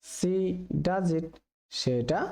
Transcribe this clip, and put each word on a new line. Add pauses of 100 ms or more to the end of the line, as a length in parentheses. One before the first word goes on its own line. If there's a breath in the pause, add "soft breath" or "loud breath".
she (520)
does (120)
it", (420)
সে (100)
এটা (100)